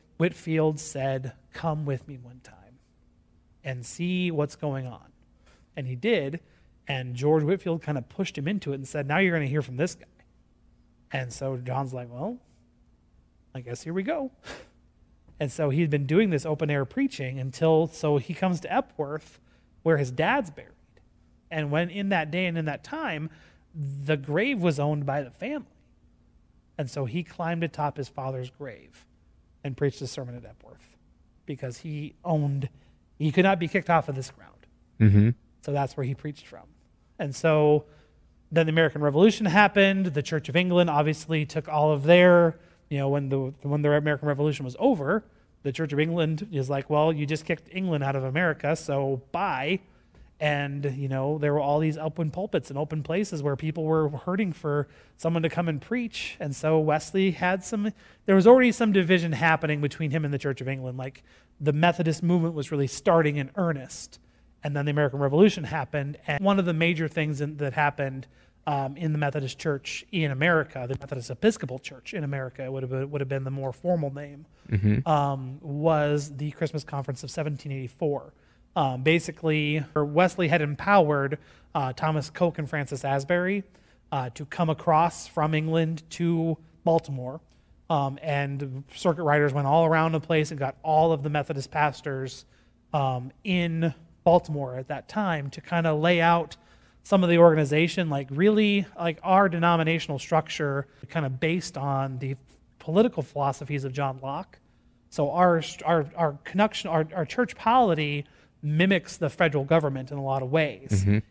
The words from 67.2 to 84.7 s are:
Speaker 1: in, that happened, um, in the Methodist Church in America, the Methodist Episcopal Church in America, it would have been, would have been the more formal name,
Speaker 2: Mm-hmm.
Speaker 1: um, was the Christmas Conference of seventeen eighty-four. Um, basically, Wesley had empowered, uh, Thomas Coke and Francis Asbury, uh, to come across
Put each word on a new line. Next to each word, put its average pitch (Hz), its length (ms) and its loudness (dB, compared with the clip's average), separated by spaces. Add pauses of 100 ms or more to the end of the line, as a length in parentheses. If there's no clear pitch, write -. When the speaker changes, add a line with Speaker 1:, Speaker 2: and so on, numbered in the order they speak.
Speaker 1:
in, 147 160 -6
that 139 160 -4
happened, 139 540 -2 (400)
um, 139 280 -4
in 160 180 -2
the 151 40 -2
Methodist 143 400 -4
Church - 540 -6
in 160 180 0
America, 139 580 0
the 131 120 -4
Methodist 127 320 -10
Episcopal 135 480 -2
Church - 340 -16
in 180 100 -6
America, 135 400 -6
it 131 80 -8
would 135 120 -6
have 127 80 -8
been, 131 180 -4
would 143 120 -6
have 131 80 -6
been 135 140 -4
the 135 60 -6
more 135 240 -6
formal 165 400 -2
name, 143 320 -14 (240)
Speaker 2:
Mm-hmm. 104 380 2
Speaker 1:
um, 139 540 0
was 147 720 0
the 147 160 -6
Christmas 156 320 -6
Conference 139 400 -8
of 139 80 -14
seventeen 147 400 -6
eighty-four. 135 600 -6 (420)
Um, 131 260 0
basically, 156 800 0 (120)
Wesley 156 540 2
had 165 120 4
empowered, 147 800 2 (340)
uh, 131 200 -2
Thomas 156 360 -2
Coke 170 300 0
and 147 100 -6
Francis 143 360 -6
Asbury, 175 580 0 (480)
uh, 131 200 -4
to - 140 -12
come 170 240 0
across 160 560 2